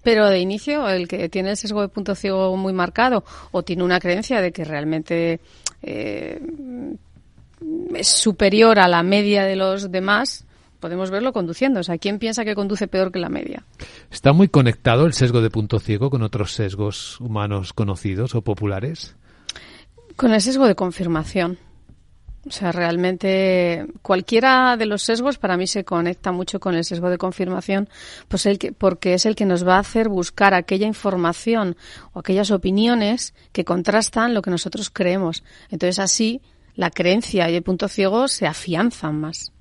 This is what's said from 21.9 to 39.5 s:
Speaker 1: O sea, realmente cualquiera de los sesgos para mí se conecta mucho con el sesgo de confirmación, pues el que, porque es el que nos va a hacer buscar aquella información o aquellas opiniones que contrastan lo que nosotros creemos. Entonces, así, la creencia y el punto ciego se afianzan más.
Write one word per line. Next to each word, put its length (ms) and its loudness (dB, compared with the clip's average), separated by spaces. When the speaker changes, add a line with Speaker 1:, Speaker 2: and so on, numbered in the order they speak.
Speaker 1:
O 40 -14
sea, 220 -4
realmente 1120 0
cualquiera 760 4
de 80 0
los 180 -2
sesgos 360 -2
para 180 0
mí 100 0
se 180 -4
conecta 460 -2
mucho 300 -4
con 140 -2
el 100 0
sesgo 240 -4
de 80 0
confirmación, 720 -2
pues 160 -2
el 140 2
que, 140 -4
porque 420 0
es 100 0
el 100 2
que 120 0
nos 200 2
va 100 6
a 20 6
hacer 320 0
buscar 420 2
aquella 340 0
información 880 0
o 60 -12
aquellas 320 0
opiniones 840 2
que 120 -2
contrastan 680 0
lo 80 0
que 80 -4
nosotros 400 -4
creemos. 520 -2
Entonces, 280 -2
así, 440 0
la 140 -2
creencia 600 2
y 40 0
el 80 0
punto 260 -2
ciego 400 0
se 180 -2
afianzan 720 -2
más. 320 -8